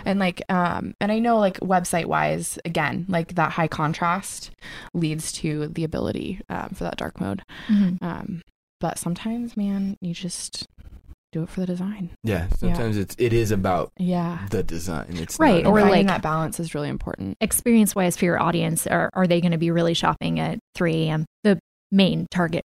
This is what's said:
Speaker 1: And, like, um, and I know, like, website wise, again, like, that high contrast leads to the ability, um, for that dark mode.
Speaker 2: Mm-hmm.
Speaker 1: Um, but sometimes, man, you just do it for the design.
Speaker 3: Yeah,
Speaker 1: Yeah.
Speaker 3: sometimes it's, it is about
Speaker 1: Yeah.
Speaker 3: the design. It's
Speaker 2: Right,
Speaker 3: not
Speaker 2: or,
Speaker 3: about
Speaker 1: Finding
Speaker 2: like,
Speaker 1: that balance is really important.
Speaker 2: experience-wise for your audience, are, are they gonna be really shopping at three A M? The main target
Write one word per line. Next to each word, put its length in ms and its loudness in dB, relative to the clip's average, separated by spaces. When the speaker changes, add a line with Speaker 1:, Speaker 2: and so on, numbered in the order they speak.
Speaker 1:
And, 160 0
like, 280 0
um, 520 0
and 100 0
I 80 2
know, 220 4
like, 180 2
website 480 0
wise, 580 0
again, 440 -2
like, 260 -2
that 180 2
high 140 0
contrast 880 -2
leads 380 -2
to 340 -2
the 160 -6
ability, 680 -4
um, 240 -8
for 120 -8
that 140 -6
dark 220 -8
mode. 220 -4
Speaker 2:
Mm-hmm. 380 2
Speaker 1:
Um, 380 -8
but 160 -2
sometimes, 600 -6
man, 440 -2
you 140 -6
just 520 -10
do 100 -4
it 60 -6
for 120 -8
the 60 -2
design. 440 -6
Speaker 3:
Yeah, 260 -2
Speaker 1:
Yeah. 100 2
Speaker 3:
sometimes 380 2
it's, 220 -4
it 140 2
is 180 2
about 480 0
Speaker 1:
Yeah. 520 -2
Speaker 3:
the 120 0
design. 460 -4
It's 200 -6
Speaker 2:
Right, 260 6
Speaker 3:
not 60 6
Speaker 2:
or, 100 6
Speaker 3:
about 100 8
Speaker 1:
Finding 160 6
Speaker 2:
like, 100 2
Speaker 1:
that 60 -2
balance 380 -2
is 140 -6
really 140 -4
important. 520 -6
Speaker 2:
experience-wise 760 4
for 80 2
your 160 2
audience, 460 0
are, 280 2
are 120 4
they 140 4
gonna 180 2
be 140 2
really 220 4
shopping 440 0
at 200 -2
three 320 0
A 20 0
M? 160 0
The 140 6
main 400 4
target 360 0